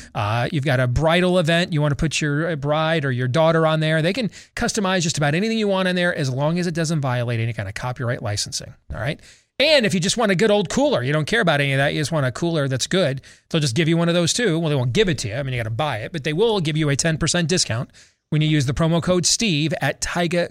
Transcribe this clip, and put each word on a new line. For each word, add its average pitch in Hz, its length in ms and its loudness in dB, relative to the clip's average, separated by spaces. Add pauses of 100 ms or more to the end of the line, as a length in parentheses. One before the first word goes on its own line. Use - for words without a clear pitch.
(140)
uh, 117 380 0
you've 143 120 -2
got 131 140 2
a 127 80 2
bridal 175 540 2
event, 170 320 0
you 147 100 0
want 147 80 2
to 143 60 -2
put - 240 -2
your, 151 320 0
uh, - 40 -2
bride 151 480 0
or 139 60 0
your 127 160 -2
daughter 160 400 4
on 156 140 2
there, 156 200 2
they 170 120 2
can 220 160 -2 (260)
customize 190 480 0
just 170 160 -2
about 147 160 2
anything 220 240 0
you 208 80 0
want 190 220 0
in 180 80 0
there 175 180 0
as 139 160 -2
long 147 300 0
as 175 80 -2
it 165 80 -4
doesn't 160 240 -2
violate 123 400 -2
any 113 120 -2
kind 98 160 -6
of 101 60 -10
copyright 123 480 -4
licensing, - 500 -6 (220)
all 78 60 -8
right? 123 180 -4 (420)
And 285 260 4
if 180 80 0
you 190 60 2
just 185 160 -2
want 220 160 2
a - 20 4
good 208 160 2
old 208 180 2
cooler, 233 360 0
you 139 80 0
don't 151 160 0
care 233 120 2
about 160 200 2
any 139 140 0
of 135 40 2
that, 151 160 0
you 156 60 -2
just 143 100 -4
want 151 160 0
a 123 60 -2
cooler 165 340 -2
that's 131 220 -2
good, 151 320 0 (280)
they'll 165 120 0
just 131 160 0
give 165 100 2
you 165 100 4
one 170 120 2
of 170 80 2
those 170 160 2
too. 190 260 0
Well, 170 100 -2
they 147 60 0
won't 127 180 0
give 202 160 2
it 151 100 0
to 113 100 -6
you. 98 80 -6
I 143 80 -4
mean, 131 100 -6
you 120 60 -4
gotta 110 100 -4
buy 127 280 -4
it, 123 120 -10
but 156 140 -8
they 156 80 -2
will 208 280 2
give 151 160 0
you 156 120 2
a 139 80 2
ten 160 220 0
percent 170 300 0
discount 151 400 -2 (420)
when 151 120 2
you 156 60 2
use 151 180 2
the 139 80 -2
promo 165 260 2
code 180 240 2
Steve 156 560 0
at 139 200 -2
taiga 175 500 -2